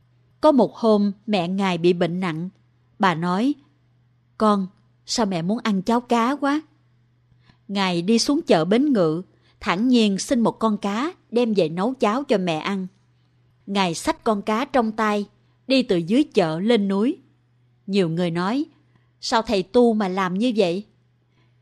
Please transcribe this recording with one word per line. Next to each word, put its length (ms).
Có 100
một 240
hôm, 360
mẹ 200
Ngài 300
bị 160
bệnh 260
nặng. 300
Bà 160
nói, 380
"Con, 300
sao 200
mẹ 160
muốn 220
ăn 180
cháo 200
cá 340
quá?" 260
Ngài 340
đi 180
xuống 220
chợ 240
Bến 280
Ngự, 280
thản 280
nhiên 300
xin 220
một 200
con 180
cá 360
đem 220
về 160
nấu 240
cháo 300
cho 140
mẹ 200
ăn. 300
Ngài 280
xách 300
con 180
cá 240
trong 260
tay, 340
đi 160
từ 140
dưới 260
chợ 360
lên 280
núi. 300
Nhiều 220
người 220
nói, 340
"Sao 200
thầy 220
tu 300
mà 140
làm 260
như 220
vậy?" 300